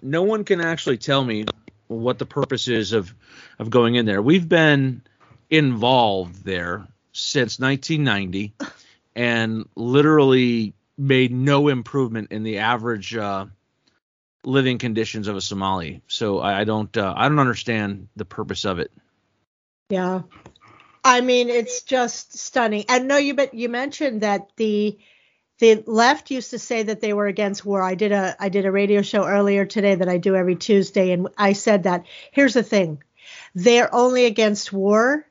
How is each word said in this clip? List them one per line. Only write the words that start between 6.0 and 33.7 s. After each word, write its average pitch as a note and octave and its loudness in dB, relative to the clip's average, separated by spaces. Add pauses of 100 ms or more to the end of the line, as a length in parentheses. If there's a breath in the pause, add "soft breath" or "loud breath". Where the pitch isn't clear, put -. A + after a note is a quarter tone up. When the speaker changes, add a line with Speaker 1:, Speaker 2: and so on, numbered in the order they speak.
Speaker 1:
there F2+ -6 (240)
since - -4
nineteen C#3 -2
ninety G2+ -4 (600 loud breath)
and A2+ -2
literally B2+ 2 (220)
made C3 2
no C#3+ 2
improvement A#2+ -2
in G#2+ -8
the A2 -6
average, A2 -4
uh, G2+ -6 (1000)
living C3 0
conditions A2 -4
of G#2 -4
a G2 -6
Somali. F#2+ -6
So G2+ -4
I, G2 -2
I G#2+ 0
don't, G#2+ -4
uh, G2 -2
I B2+ 2
don't D3+ 2
understand G#2+ -2
the G#2+ -12
purpose G2 -10
of F#2+ -2
it. D#2+ -6 (1000)
Speaker 2:
Yeah. F#3 -2 (840)
I B3+ 6
mean, B3 0
it's A3 -4
just - -4
stunning. G#3+ -2
And B3+ 2
no, C#4 2
you, C#4+ 2
but C4+ -2
you A#3 -6
mentioned B3+ -4
that G3+ -2
the, G#3 0 (600 soft breath)
the A3 6
left A#3+ 2
used C4 -6
to A3+ -8
say A3+ -4
that G#3+ -6
they G#3+ -2
were G#3 0
against G3+ -4
war. G3 -2
I F#3 -2
did G#3 0
a, F#3+ -2
I G3+ -4
did G3 0
a F#3+ 2
radio G3+ 2
show G3+ 0
earlier G3+ 2
today G3 0
that F3+ 0
I F3+ 0
do F#3+ 2
every F3+ 2
Tuesday, G3 2
and F3+ 0
I G3+ 2
said G3+ 2
that, F3 0 (260 loud breath)
here's C#4 4
the A#3+ 2
thing, F3 -2 (520 loud breath)
they're A#3 4